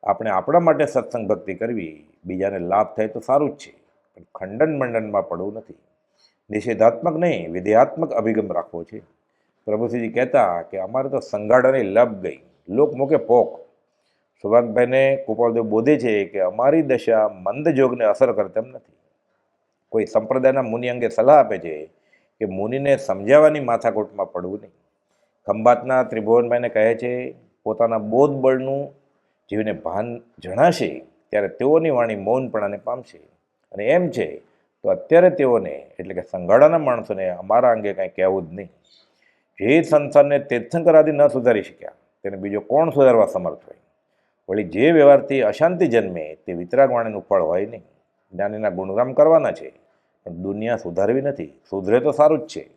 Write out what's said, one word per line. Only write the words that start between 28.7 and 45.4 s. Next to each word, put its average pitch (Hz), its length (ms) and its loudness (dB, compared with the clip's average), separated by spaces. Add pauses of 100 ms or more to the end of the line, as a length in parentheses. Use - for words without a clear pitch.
જીવને 107 220 -4
ભાન 104 500 -8 (160)
જણાશે 95 640 -2 (260)
ત્યારે 104 180 -2
તેઓની 156 420 0
વાણી 117 260 0
મૌનપણાને 107 600 -4
પામશે. 117 440 -12 (520)
અને 98 120 -10 (120)
એમ 180 140 0
છે 104 160 -4 (580)
તો - 100 -2
અત્યારે 170 360 4
તેઓને, 117 440 0 (240)
એટલે 92 160 -12
કે 87 80 -8
સંઘાડાના 135 640 2
માણસોને, 107 360 -4 (180)
અમારા 117 340 4
અંગે 104 220 -6
કાંઈ 95 180 -6
કહેવું 95 320 0
જ 78 100 -16
નહીં. 92 120 -14 (880)
જે 139 240 4
સંસારને 143 560 4 (120)
તીર્થંકર 160 460 0
આદિ 156 160 6
ન 143 160 2
સુધારી 120 400 0
શક્યા, - 280 -20 (260)
તેને 98 140 -8
બીજો 101 240 -6
કોણ 151 300 0
સુધારવા 123 440 4
સમર્થ 87 340 -6
હોય? - 120 -20 (680)
વળી 98 260 -4
જે 135 180 4
વ્યવહારથી 143 580 6